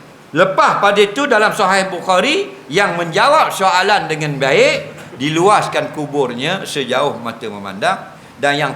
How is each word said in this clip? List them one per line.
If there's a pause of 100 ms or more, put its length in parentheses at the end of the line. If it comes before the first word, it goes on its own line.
(340)
Lepas
pada
itu
dalam
Sahih
Bukhari,
yang
menjawab
soalan
dengan
baik, (200)
diluaskan
kuburnya
sejauh
mata
memandang, (400)
dan
yang